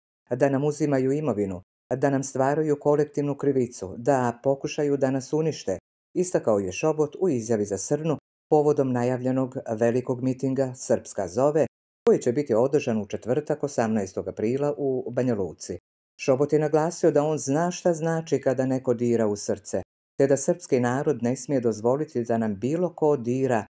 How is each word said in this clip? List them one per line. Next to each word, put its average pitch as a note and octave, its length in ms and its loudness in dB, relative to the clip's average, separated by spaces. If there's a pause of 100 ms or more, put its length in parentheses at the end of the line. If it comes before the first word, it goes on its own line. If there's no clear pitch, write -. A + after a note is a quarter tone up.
(300)
da C3 180 2
nam C#3 160 0
uzimaju C#3+ 480 0
imovinu, G2+ 500 -2 (320)
da C#3 160 2
nam C3+ 120 0
stvaraju C#3+ 580 0
kolektivnu D3 540 0
krivicu, B2+ 600 -2
da B2 460 0
pokušaju C#3+ 540 0
da C3+ 140 0
nas C3 220 -4
unište, D3+ 460 -2 (360)
istakao D#3+ 440 0
je F#2+ 140 -2
Šobot D3+ 480 -2
u F#3+ 80 2
izjavi A2+ 360 0
za G2+ 140 -4
Srnu D3+ 380 -2 (340)
povodom D3 420 4
najavljenog B2+ 640 0 (140)
velikog A#2+ 520 0
mitinga C3 520 -2
Srpska G2+ 540 -4
zove, C#3 380 2 (400)
koji G#3+ 120 6
će A#2+ 140 0
biti C#3+ 220 0
održan B2 460 2
u G2 60 -6
četvrtak, C#3+ 580 -4
osamnaestog A2 640 -2
aprila, B2+ 500 -2
u C3 320 -4
Banja B2 240 0
Luci. F2+ 440 -6 (420)
Šobot C#3+ 320 2
je D3+ 60 4
naglasio D#3 520 2
da D3 120 4
on D#3 160 0
zna D3 320 0
šta F3 220 0
znači D#3+ 480 -2
kada C3 260 0
neko C3 280 0
dira A#2 320 2
u G#2 100 0
srce, G2 460 -6 (360)
te C#3 80 4
da C#3 100 4
srpski F3 440 0
narod B2 420 0
ne B2 140 0
smije C#3 240 -2
dozvoliti A#2+ 640 0
da A2+ 140 0
nam A2 180 -2
bilo D#3+ 380 -2
ko D3 220 2
dira B2 580 0